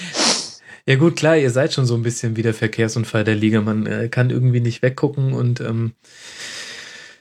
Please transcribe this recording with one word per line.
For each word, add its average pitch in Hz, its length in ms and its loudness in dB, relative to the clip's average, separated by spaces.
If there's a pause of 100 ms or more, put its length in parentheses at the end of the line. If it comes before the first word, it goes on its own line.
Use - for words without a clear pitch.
(880)
Ja 135 80 6
gut, 160 200 4
klar, 160 220 4
ihr 139 140 4
seid 135 220 2
schon 135 120 0
so 120 100 2
ein 117 60 0
bisschen 117 340 -4
wie 113 60 -2
der 110 140 2
Verkehrsunfall 113 680 -2
der 107 120 2
Liga. 107 260 2
Man, 107 240 0
äh, 107 240 -4
kann 123 220 2
irgendwie 123 300 2
nicht 117 200 -2
weggucken 135 520 0
und, 120 280 0
ähm, 113 320 -2 (1300)